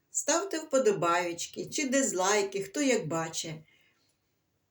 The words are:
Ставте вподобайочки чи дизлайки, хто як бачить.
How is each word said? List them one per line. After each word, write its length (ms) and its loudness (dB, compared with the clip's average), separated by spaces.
Ставте 440 0
вподобайочки 1080 0
чи 200 -2
дизлайки, 760 2
хто 180 -4
як 260 2
бачить. 480 -4